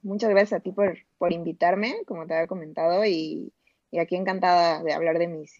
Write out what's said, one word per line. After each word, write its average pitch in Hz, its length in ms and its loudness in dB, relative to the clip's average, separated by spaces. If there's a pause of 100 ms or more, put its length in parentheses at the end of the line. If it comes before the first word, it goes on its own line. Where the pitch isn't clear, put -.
muchas 208 260 -2
gracias 208 300 4
a - 20 -14
ti 185 100 -8
por, 196 240 0 (220)
por 175 160 2
invitarme, 175 640 0 (100)
como 165 220 -10
te 165 80 -4
había 165 120 0
comentado, 170 560 -2
y, 160 480 -2 (380)
y 165 80 -8
aquí 170 180 -2
encantada 180 680 2
de 156 100 0
hablar 165 240 0
de 170 100 0
mis 156 320 -12